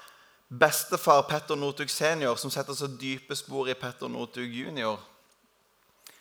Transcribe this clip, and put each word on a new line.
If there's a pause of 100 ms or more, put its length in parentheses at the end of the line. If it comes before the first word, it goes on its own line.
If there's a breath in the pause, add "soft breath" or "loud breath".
(520 loud breath)
bestefar
Petter
Northug
senior,
som
setter
så
dype
spor
i
Petter
Northug
junior, (1200 soft breath)